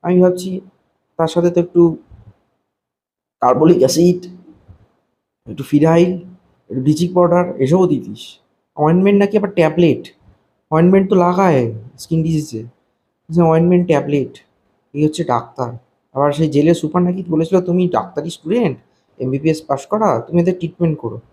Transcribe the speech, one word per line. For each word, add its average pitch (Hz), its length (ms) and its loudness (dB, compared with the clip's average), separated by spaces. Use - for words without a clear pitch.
আমি 180 200 2
ভাবছি 180 400 0
তার 160 40 0
সাথে 170 240 0
তো 175 80 0
একটু 170 380 2
কার্বলিক 156 360 4
অ্যাসিড, 175 480 2
একটু 120 120 -10
ফিনাইল, 165 500 2
একটু 131 120 -6
ব্লিচিং 156 320 -2
পাউডার, 175 480 0
এসবও 170 260 2
দিতিস। - 520 -8
অয়েনমেন্ট 180 440 2
নাকি 202 180 0
আবার - 140 -2
ট্যাবলেট, 165 640 0
অয়েনমেন্ট 185 380 4
তো 185 60 0
লাগায় 175 580 2
স্কিন 165 260 -4
ডিজিজে, 151 400 -4
যে 165 120 0
অয়েনমেন্ট 170 460 2
ট্যাবলেট, 143 520 -2
এই 147 120 0
হচ্ছে 156 180 -4
ডাক্তার। 120 500 -4
আবার 143 180 0
সেই 151 180 -2
জেলের 147 240 2
সুপার 160 280 -2
নাকি 180 280 -4
বলেছিল, 165 320 0
"তুমি 180 260 -2
ডাক্তারি 165 420 -6
স্টুডেন্ট, 170 480 -4
এমবিবিএস 147 480 -2
পাস - 180 -6
করা, 202 360 -2
তুমি 170 200 -2
এদের 180 160 -2
ট্রিটমেন্ট 160 420 -4
করো।" 117 200 -10